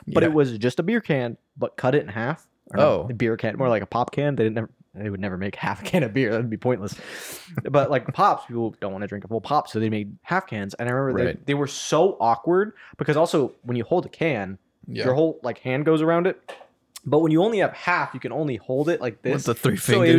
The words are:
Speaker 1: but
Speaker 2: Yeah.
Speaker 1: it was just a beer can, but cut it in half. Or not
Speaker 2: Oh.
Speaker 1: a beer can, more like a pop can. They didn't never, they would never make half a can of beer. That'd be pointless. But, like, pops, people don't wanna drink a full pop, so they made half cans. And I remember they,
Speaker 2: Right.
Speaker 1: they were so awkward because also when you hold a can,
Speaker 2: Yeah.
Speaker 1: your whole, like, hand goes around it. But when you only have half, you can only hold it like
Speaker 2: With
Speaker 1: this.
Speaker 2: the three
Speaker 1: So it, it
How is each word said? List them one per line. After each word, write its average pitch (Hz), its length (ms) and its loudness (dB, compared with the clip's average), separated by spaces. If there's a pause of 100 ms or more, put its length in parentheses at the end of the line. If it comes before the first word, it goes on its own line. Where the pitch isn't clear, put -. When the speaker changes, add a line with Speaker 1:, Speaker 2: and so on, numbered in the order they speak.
Speaker 1:
but 156 140 2
Speaker 2:
Yeah. 165 60 4
Speaker 1:
it 160 60 0
was 131 240 2
just 113 220 0
a - 20 2
beer 220 180 0
can, 123 380 -2 (180)
but - 200 -4
cut 131 180 2
it 147 80 4
in - 60 -14
half. 113 380 -6 (260)
Or - 40 -6
not 135 100 6
Speaker 2:
Oh. 95 220 2
Speaker 1:
a 123 60 -6
beer 113 220 0
can, 110 200 -4
more 131 120 0
like 110 140 2
a 98 40 -6
pop 120 260 -2
can. 143 240 0
They 113 80 2
didn't 110 120 0
never, 110 140 -4 (240)
they 104 140 -8
would 98 120 -6
never 92 180 -6
make 98 180 -6
half 98 260 -6
a - 20 -12
can 180 180 0
of 110 100 -2
beer. 117 200 2
That'd 113 180 -2
be 110 80 -4
pointless. 104 360 -2 (720)
But, 135 260 2
like, 135 220 0
pops, 185 340 2
people 117 340 -4
don't 101 120 -6
wanna 98 140 -6
drink 98 180 -8
a 92 40 -14
full 113 120 -4
pop, - 280 -2
so - 120 -6
they 110 80 2
made 104 340 -4
half 185 260 -2
cans. 101 260 -6
And 120 140 -4
I 123 40 0
remember 131 280 0
they, 123 80 2
Speaker 2:
Right. - 180 -8
Speaker 1:
they 143 80 0
were 143 140 0
so 170 520 2
awkward 185 540 2 (240)
because 143 180 0
also 160 360 2 (100)
when 123 140 -4
you 117 80 -2
hold 180 220 0
a - 40 -18
can, 104 480 -4 (280)
Speaker 2:
Yeah. 113 200 -4
Speaker 1:
your 127 80 4
whole, 156 280 2
like, 117 160 -4
hand 131 280 -2
goes 160 160 4
around 165 240 2
it. 190 120 -2 (680)
But 143 140 4
when 160 120 4
you 160 100 6
only 220 160 2
have 160 140 2
half, 170 400 -2
you 131 80 -12
can 131 100 -8
only 139 260 -4
hold 139 340 -2
it 170 100 0
like 120 140 -4 (100)
Speaker 2:
With 127 80 0
Speaker 1:
this. 139 120 -2
Speaker 2:
the 117 100 0
three - 220 2
Speaker 1:
So - 260 2
it, 165 80 6
it - 80 8